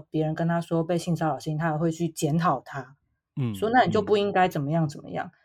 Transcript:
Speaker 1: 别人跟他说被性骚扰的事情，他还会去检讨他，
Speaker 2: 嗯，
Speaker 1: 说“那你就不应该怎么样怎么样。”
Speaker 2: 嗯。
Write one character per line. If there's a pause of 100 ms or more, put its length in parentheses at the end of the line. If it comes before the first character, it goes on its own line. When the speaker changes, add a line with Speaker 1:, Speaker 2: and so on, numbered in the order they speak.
Speaker 1:
别
人
跟
他
说
被
性
骚
扰
的
事
情，
他
还
会
去
检
讨
他， (400)
Speaker 2:
嗯，
Speaker 1:
说
“那
你
就
不
应
该
怎
么
样
怎
么
样。”
Speaker 2:
嗯。 (140)